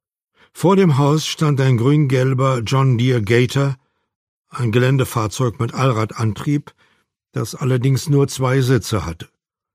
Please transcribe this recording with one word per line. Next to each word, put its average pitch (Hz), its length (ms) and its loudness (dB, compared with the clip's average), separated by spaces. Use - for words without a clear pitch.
Vor 190 220 2
dem 175 220 4
Haus 147 280 2
stand 147 360 -2
ein 131 160 2
grün-gelber 131 800 0
John 131 380 0
Deere 120 260 0
Gator, 127 540 0
ein 120 220 -4
Geländefahrzeug 123 880 -2
mit 117 140 -4
Allradantrieb, 120 1000 -4
das 120 240 -8
allerdings 131 540 -2
nur 139 180 2
zwei 131 340 -2
Sitze 113 440 0
hatte. 85 240 -12